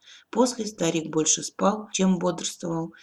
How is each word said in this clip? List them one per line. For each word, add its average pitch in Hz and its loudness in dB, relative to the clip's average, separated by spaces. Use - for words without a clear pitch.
После 233 2
старик 165 -2
больше 156 2
спал, 208 -2
чем 190 2
бодрствовал, 170 -4